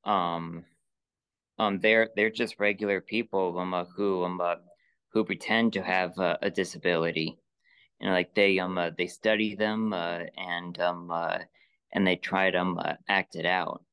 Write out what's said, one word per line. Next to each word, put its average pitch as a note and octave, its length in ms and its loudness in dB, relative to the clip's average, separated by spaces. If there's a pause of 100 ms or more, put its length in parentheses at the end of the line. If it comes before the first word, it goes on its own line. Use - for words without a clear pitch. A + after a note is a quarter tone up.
Um, E2+ 600 0 (920)
um, G2+ 200 2
they're, A2+ 380 6
they're A2 140 4
just A2 280 -4
regular G2+ 420 0
people, F#2+ 580 -2
um, F#2 140 -2
uh, F2+ 120 -2 (120)
who, G2 280 0
um, F2+ 160 -4
uh, F2 160 0 (560)
who A2 120 2
pretend A2 500 0
to F#2+ 80 -2
have, F#2 360 -2
uh, E2+ 240 2
a G2 80 0
disability, E2 880 -2 (640)
and, G2+ 100 -2
like, F2+ 240 0
they, G2 240 6
um, F#2 180 -2
uh, F2 220 0
they F2+ 80 0
study G#2+ 480 0
them, G#2+ 380 0
uh, E2+ 280 -4 (160)
and, F2 440 -8
um, F2 300 -2
uh, E2 280 -2 (540)
and G2+ 120 2
they F#2 120 4
try F#2+ 340 0
to, F2+ 80 0
um, F2+ 200 0
uh, D#2 160 -4 (140)
act F#2+ 280 -2
it E2 100 -4
out F2+ 460 -2